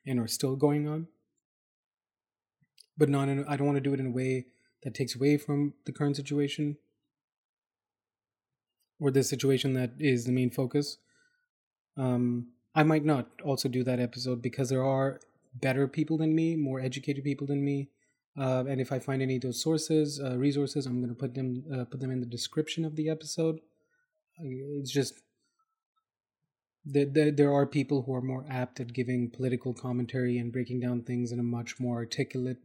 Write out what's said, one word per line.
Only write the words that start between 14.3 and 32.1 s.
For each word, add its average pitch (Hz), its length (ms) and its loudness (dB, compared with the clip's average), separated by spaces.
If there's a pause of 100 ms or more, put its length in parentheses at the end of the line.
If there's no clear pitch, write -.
because 123 280 -2
there 131 140 2
are 135 360 0 (360)
better 135 320 0
people 156 300 0
than 160 180 4
me, 160 200 2
more 135 240 -2
educated 135 440 -4
people 139 240 -2
than 143 160 0
me. 143 260 0 (460)
Uh, 131 320 2
and 135 140 0
if 127 100 -4
I 135 60 0
find 131 240 -2
any 131 140 0
of 127 80 -2
those 127 180 -4
sources, 156 580 2
uh, 131 180 -2
resources, 139 480 2
I'm 123 160 -2
gonna 123 120 -2
put 123 220 -4
them, 131 360 -4
uh, 127 140 -4
put 131 140 -10
them 131 120 -4
in 127 80 -2
the 123 60 -4
description 151 580 -4
of 156 120 -4
the 156 140 -2
episode. 160 500 -2 (800)
Uh, 165 60 -10 (340)
it's 131 120 -6
just 135 300 0 (1600)
that 139 280 2
there, 151 180 6
there 143 220 6
are 143 140 6
people 139 340 0
who 131 120 -4
are 127 80 -2
more 131 280 -4
apt 127 300 -4
at 120 120 -8
giving 123 380 -2
political 127 440 -2
commentary 123 640 -2
and 120 140 -4
breaking 123 280 -4
down 120 240 -2
things 123 280 -2
in 120 80 -4
a 120 40 -2
much 120 360 -4
more 123 180 -2
articulate 127 680 -4